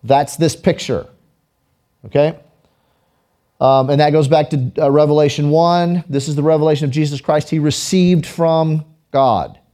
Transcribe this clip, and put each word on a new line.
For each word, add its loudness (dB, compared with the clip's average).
That's 0
this -2
picture, -4
okay? 0
Um, 2
and 2
that 4
goes 2
back 2
to, -4
uh, 2
Revelation 2
one. 0
This -4
is -4
the -2
revelation 0
of -2
Jesus -4
Christ -2
he -2
received 0
from -2
God. 0